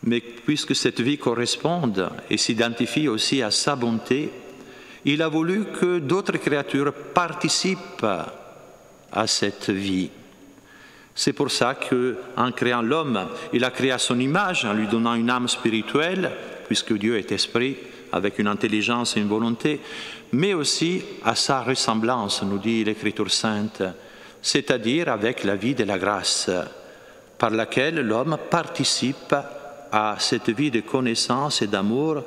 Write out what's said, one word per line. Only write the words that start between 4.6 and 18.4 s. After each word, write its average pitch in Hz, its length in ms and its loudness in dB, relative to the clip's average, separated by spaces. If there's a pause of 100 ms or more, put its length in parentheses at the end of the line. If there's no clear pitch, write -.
il 147 160 2
a 160 60 2
voulu 170 360 2
que 180 340 0
d'autres 170 380 0
créatures 143 560 0
participent - 1120 0
à - 1200 -6
cette - 440 -2
vie. 95 400 0 (1040)
C'est - 180 0
pour 135 180 0
ça 123 240 2
que, 123 440 0 (180)
en 123 160 2
créant 123 300 2
l'homme, 117 460 0 (260)
il 123 100 4
a 127 60 2
créé 131 220 0
à 123 60 0
son 123 220 2
image, 170 460 2
en 104 80 0
lui 107 140 0
donnant 117 260 2
une 117 160 2
âme 123 180 0
spirituelle, 147 840 0 (340)
puisque - 260 -2
Dieu 110 240 2
est 98 160 -2
esprit, 123 460 -2 (340)
avec 92 260 0
une 104 100 4